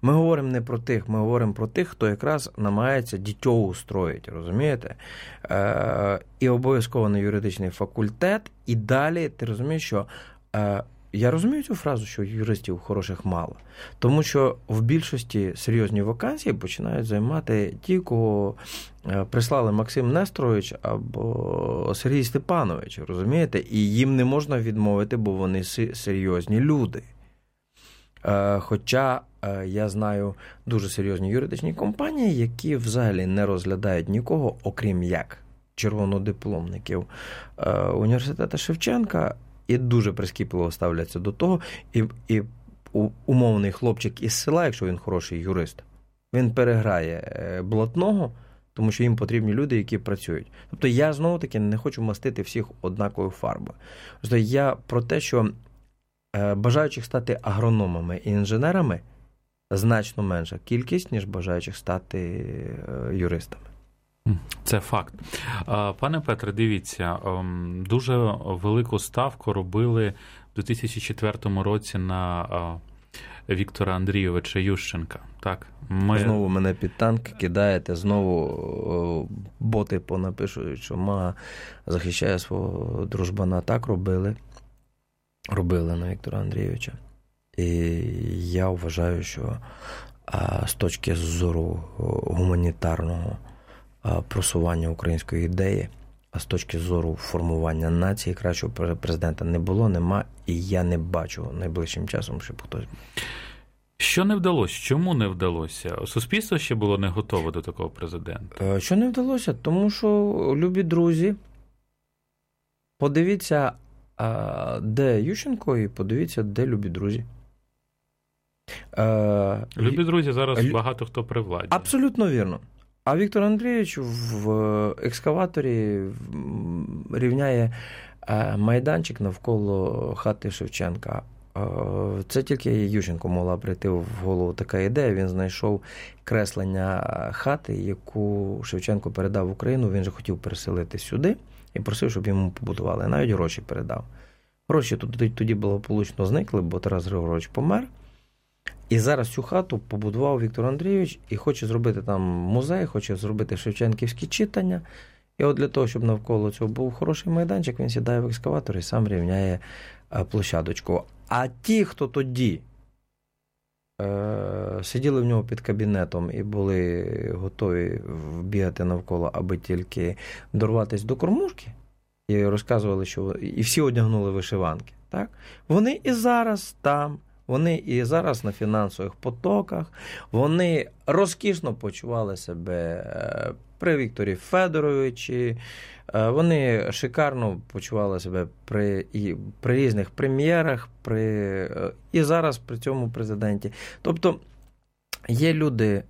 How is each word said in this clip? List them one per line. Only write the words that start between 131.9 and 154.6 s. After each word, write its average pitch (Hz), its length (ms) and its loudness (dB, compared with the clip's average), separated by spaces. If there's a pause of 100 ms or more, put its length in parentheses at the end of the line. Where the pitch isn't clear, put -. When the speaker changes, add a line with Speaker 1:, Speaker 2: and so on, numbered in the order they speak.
Speaker 1:
це 135 140 0
тільки 135 280 0
Ющенку 101 580 0
могла 90 280 0
прийти 95 320 -2
в 87 180 0 (180)
голову 90 280 2
така - 280 -2
ідея. 117 340 2
Він 95 140 0
знайшов 95 540 -2 (420)
креслення 95 1080 -2
хати, 135 400 -2
яку 101 920 -2
Шевченко 101 460 -2
передав 98 380 0
в - 20 -2
Україну. 123 400 0
Він 95 140 0
же 98 60 -2
хотів - 280 -4
переселити 90 600 -4
сюди 170 380 0 (380)
і - 60 -4
просив, 107 300 0
щоб 104 160 -2
йому 98 240 2
побудували. 92 580 -2
Навіть 135 220 2
гроші 87 360 0
передав. - 380 -6 (640)
Гроші 127 280 2
тоді, 117 340 0
тоді 113 240 0
благополучно 101 720 0
зникли, 110 340 2
бо 87 180 -2
Тарас 90 280 0
Григорович 85 400 0
помер. 202 420 0 (1000)
І 117 100 4
зараз 120 300 2
цю 131 140 -4
хату 180 360 0
побудував 113 640 0
Віктор 117 260 0
Андрійович 170 520 0 (100)
і 107 80 -4
хоче 127 300 -2
зробити 113 360 2
там 98 200 0
музей, 113 640 2
хоче 104 300 -2
зробити 107 400 -2
шевченківські 117 720 0
читання. 185 540 0 (580)